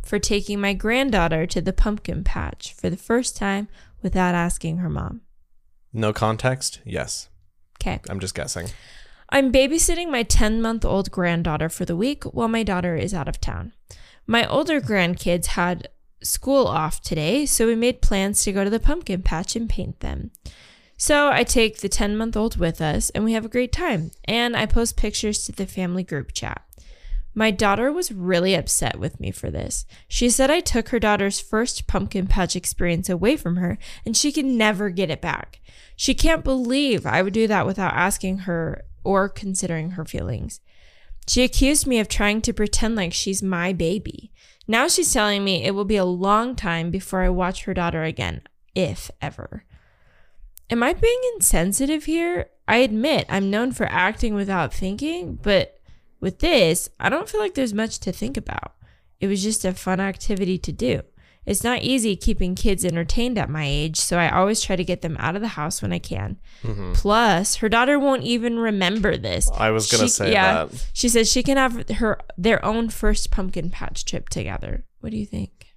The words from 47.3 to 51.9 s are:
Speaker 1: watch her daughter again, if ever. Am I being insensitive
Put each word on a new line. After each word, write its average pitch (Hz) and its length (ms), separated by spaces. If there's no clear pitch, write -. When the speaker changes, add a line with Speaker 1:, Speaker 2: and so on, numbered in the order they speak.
Speaker 1:
watch 185 340
her 190 80
daughter 170 300
again, 107 400
if 143 360
ever. - 420
Am 233 120
I 294 80
being 480 280
insensitive 262 720